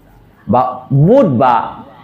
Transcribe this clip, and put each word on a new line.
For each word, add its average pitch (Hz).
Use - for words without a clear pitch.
বা -
মুড 185
বা 120